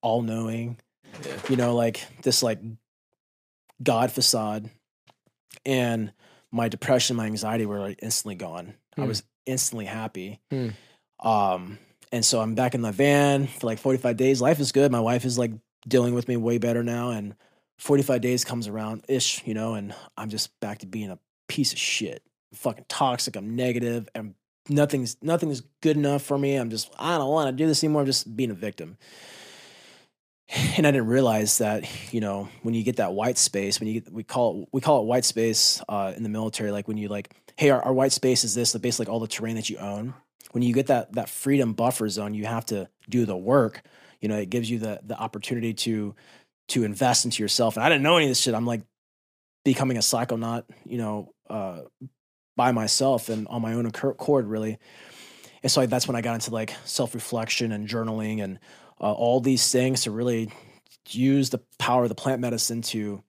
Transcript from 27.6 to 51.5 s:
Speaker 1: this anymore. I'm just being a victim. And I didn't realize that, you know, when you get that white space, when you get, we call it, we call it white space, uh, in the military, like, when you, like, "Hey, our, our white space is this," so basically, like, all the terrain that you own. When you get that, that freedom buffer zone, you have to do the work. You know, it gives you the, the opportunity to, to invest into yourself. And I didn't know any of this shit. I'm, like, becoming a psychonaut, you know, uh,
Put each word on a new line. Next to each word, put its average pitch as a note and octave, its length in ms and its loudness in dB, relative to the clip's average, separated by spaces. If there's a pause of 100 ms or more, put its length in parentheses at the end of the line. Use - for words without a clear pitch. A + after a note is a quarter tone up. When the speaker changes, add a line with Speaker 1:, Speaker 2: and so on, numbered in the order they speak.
Speaker 1:
this D#3 160 2
anymore. D3+ 200 2
I'm C3 40 2
just B2 260 0
being A#2 180 -2
a G2+ 40 -6
victim. F#2 420 -10 (1800)
And D#3 100 6
I C#3+ 40 8
didn't C3 160 2
realize A2+ 520 4
that, G#2+ 280 0 (240)
you A#2 100 -2
know, G2 280 -4 (140)
when A2+ 100 -2
you A2+ 100 0
get A#2 120 0
that F#2+ 180 0
white A2+ 240 0
space, G2 420 0
when G#2+ 80 -6
you A2 140 -4
get, - 100 -20
we G#2+ 120 -10
call G#2+ 400 0
it, - 80 -16
we C3+ 100 0
call C#3+ 220 4
it - 20 -2
white A#2+ 200 2
space, - 640 2
uh, G2 280 -4
in - 80 -8
the A2 60 -4
military, G#2+ 420 -4
like, G#2 160 -6
when G#2+ 100 -4
you, G#2 100 -6
like, G2+ 220 -8 (260)
"Hey, D3 140 6
our, C3 140 6
our C3 100 2
white C3 200 4
space B2+ 300 4
is G#2+ 120 -2
this," A#2+ 160 2
so A2+ 80 -4
basically, A#2+ 260 -2
like, G2 80 -6
all A#2 60 0
the A2+ 80 -6
terrain A2+ 300 -6
that G#2+ 120 -4
you G#2 80 -8
own. G#2 380 -8 (360)
When B2 120 0
you A#2+ 100 4
get C3 140 2
that, - 260 2
that A#2 160 -4
freedom C3+ 440 0
buffer A2+ 360 0
zone, G#2 240 -4
you G#2+ 140 -6
have A2+ 200 -4
to G2 220 -6 (180)
do A#2+ 200 2
the F#2+ 100 -2
work. A2+ 460 2 (380)
You G#2+ 80 -4
know, G#2+ 80 0
it G2+ 120 -4
gives A#2 220 -2
you A#2+ 80 -2
the, G#2+ 260 -4
the A2 140 -8
opportunity A2+ 560 -4
to, G#2+ 400 -2 (540)
to B2 140 2
invest A2+ 420 2
into A#2 180 -2
yourself. A2 340 2
And A2 60 -2
I C#3+ 60 6
didn't D3+ 120 4
know D#3 160 6
any D#3 80 6
of C3+ 60 2
this A#2+ 100 2
shit. A#2 140 2
I'm, A2+ 100 0
like, A#2 160 -2 (840)
becoming C3 340 2
a A2 40 0
psychonaut, A#2 600 -2 (200)
you B2 140 -8
know, G#2+ 340 -4 (160)
uh, F#2+ 340 -6 (760)